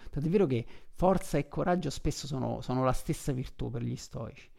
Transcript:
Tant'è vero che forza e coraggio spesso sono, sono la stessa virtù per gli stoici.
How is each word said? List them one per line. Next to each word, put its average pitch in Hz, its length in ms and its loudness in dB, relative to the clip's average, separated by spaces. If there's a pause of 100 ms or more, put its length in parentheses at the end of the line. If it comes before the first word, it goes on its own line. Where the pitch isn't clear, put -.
Tant'è 147 200 -2
vero 190 180 6
che 123 180 2 (260)
forza 185 460 2
e 143 120 0
coraggio 175 420 0
spesso - 380 -2
sono, 120 320 -2
sono 127 240 0
la 127 80 6
stessa - 400 0
virtù 127 380 -4
per 117 120 -4
gli 120 140 -2
stoici. - 640 -10